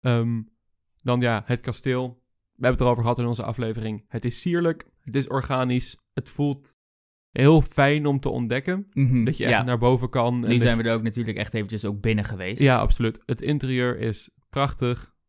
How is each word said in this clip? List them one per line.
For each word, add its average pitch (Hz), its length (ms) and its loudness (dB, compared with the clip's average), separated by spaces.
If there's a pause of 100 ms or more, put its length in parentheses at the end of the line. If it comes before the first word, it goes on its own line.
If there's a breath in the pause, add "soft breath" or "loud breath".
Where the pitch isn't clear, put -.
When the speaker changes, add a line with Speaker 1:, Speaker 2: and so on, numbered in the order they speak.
Speaker 1:
Ehm, 117 400 0 (600)
dan 123 200 0
ja, 117 240 0
het 123 160 -2
kasteel. 127 640 -6 (100)
We - 320 -18
hebben 160 60 6
het 151 100 0
erover 120 200 2
gehad 117 180 0
in 120 60 -2
onze 120 180 -4
aflevering. 110 640 -6
Het 117 180 -8
is - 160 -4
sierlijk, 170 440 -2 (160)
het 131 140 -10
is 135 120 0
organisch, 127 720 -2 (160)
het - 160 -8
voelt 143 440 -4 (580)
heel 147 300 6
fijn 147 440 2
om 139 140 2
te - 100 -4
ontdekken. 135 640 -4
Speaker 2:
Mhm, 127 300 4
Speaker 1:
Dat 117 140 0
je - 60 -4
echt 123 100 2
Speaker 2:
ja. 110 100 2
Speaker 1:
naar 123 140 0
boven 123 320 2
kan. 123 240 0
En 123 80 -2
Speaker 2:
Nu 113 60 -2
Speaker 1:
dat 120 140 4
Speaker 2:
zijn 117 160 4
Speaker 1:
je 113 60 0
Speaker 2:
we 113 60 0
er 113 60 2
ook 110 80 -2
natuurlijk 113 340 -4
echt - 160 -6
eventjes 107 320 -4
ook 101 160 -4
binnen 107 240 0
geweest. 95 360 -6
Speaker 1:
Ja, 131 180 6
absoluut. 117 460 2
Het 123 160 -4
interieur 127 580 -2
is 113 300 -6 (200)
prachtig. 135 680 -4 (140)